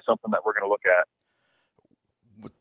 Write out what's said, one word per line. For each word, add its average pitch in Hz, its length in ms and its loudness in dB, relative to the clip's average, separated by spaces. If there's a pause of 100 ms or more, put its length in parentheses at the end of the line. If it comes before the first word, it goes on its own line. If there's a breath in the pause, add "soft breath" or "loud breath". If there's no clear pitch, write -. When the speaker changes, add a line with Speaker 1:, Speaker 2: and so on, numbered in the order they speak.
Speaker 1:
something 110 260 -2
that 101 140 -2
we're 107 80 0
gonna 101 160 -4
look 101 160 -2
at. 90 200 4 (1300)
Speaker 2:
We'll 104 220 -20